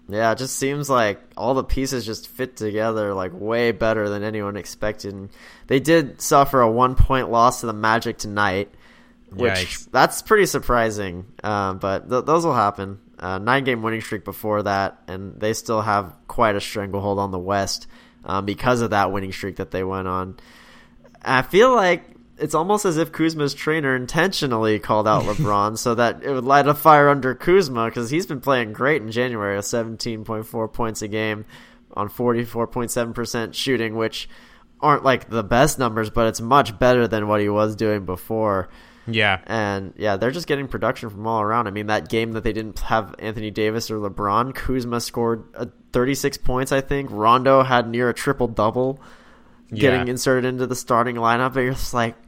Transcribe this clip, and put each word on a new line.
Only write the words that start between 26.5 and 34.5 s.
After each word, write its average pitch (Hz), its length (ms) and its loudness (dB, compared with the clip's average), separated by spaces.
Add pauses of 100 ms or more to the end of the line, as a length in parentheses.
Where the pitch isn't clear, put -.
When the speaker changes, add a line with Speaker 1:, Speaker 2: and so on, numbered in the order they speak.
Speaker 1:
a 147 80 4
fire 147 360 8
under 131 240 0
Kuzma, 135 560 2
'cause 120 180 -4
he's 165 180 -2
been 135 140 -8
playing 123 320 0
great 123 300 0
in 110 80 -10
January, 110 460 -2
with 101 100 -6
seventeen 113 580 -4
point 110 220 -6
four 113 220 -6
points 113 340 -4
a 107 60 -6
game 107 360 -4 (500)
on 104 140 -4
forty-four 117 600 -2
point 120 220 -4
seven 117 220 -2
percent 117 420 -6
shooting, 113 420 -2
which 110 320 -4 (520)